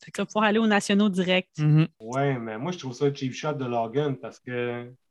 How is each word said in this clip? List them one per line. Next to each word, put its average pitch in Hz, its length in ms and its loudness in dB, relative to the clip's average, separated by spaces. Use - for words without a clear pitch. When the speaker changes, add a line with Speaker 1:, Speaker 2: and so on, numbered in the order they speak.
Speaker 1:
Tu - 100 -20
vas 202 120 -4
pouvoir 214 180 0
aller 214 140 4
aux 226 80 2
nationaux 208 420 4
direct. 185 480 0
Speaker 2:
Mhm. 151 300 6
Speaker 3:
Ouais, 135 380 -2
mais 113 220 -8
moi, 160 120 -4
je 180 60 -8
trouve 131 160 -10
ça 143 180 0
cheap 135 220 -6
shot 151 200 -6
de 131 120 -6
Logan, 120 500 -2
parce 110 240 -14
que, 123 520 -6